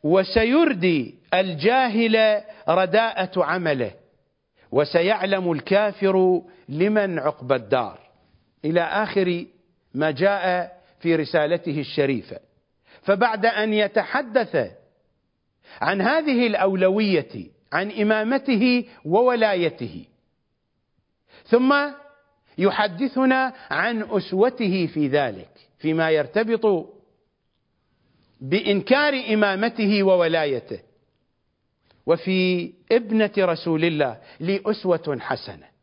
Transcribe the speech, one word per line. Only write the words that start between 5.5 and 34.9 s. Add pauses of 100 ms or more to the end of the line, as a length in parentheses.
الكافر (280)
لمن
عقبى
الدار، (640)
إلى
آخر (480)
ما
جاء (220)
في
رسالته
الشريفة. (640)
فبعد
أن
يتحدث (1080)
عن
هذه
الأولوية، (220)
عن
إمامته (180)
وولايته، (1400)
ثم (840)
يحدثنا (180)
عن
أسوته
في
ذلك، (280)
فيما
يرتبط (1500)
بإنكار
إمامته
وولايته. (1300)
"وفي (180)
ابنة
رسول
الله (180)
لي
أسوة